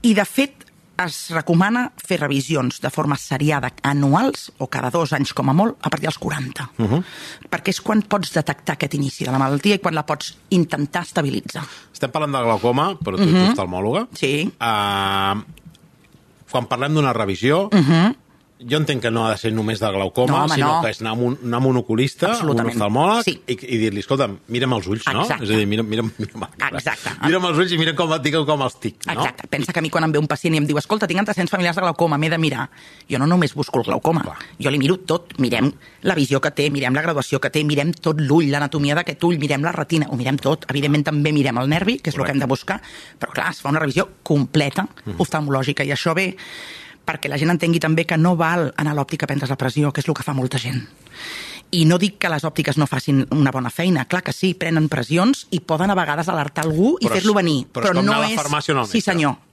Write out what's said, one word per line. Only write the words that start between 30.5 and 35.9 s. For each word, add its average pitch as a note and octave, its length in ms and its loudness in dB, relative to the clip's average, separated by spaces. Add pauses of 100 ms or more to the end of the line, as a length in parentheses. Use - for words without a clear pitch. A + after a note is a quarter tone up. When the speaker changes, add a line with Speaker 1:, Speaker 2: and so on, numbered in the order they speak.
Speaker 1:
i D#3 40 2
em D3 100 2
diu, D3 100 2
«Escolta, - 300 -2
tinc F3 100 0
antecedents G3+ 320 0
familiars F3 240 0
de F#3 80 -2
glaucoma, E3 360 2
m'he D#3+ 120 2
de E3 80 0
mirar». C3+ 320 0 (400)
Jo C3 80 0
no C#3 80 2
només E3+ 260 4
busco - 280 -2
el A2 40 -4
glaucoma. D#3 380 0
Speaker 2:
Clar. E2 140 -10 (240)
Speaker 1:
Jo C3+ 100 0
li C#3+ 80 0
miro C#3+ 220 2
tot. - 400 -4
Mirem A#2+ 320 2 (300)